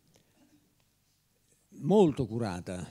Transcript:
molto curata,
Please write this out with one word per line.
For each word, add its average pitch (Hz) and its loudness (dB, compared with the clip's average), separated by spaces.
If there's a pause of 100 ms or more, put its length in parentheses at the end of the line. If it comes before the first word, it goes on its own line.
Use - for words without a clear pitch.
(1800)
molto 151 4
curata, 95 -6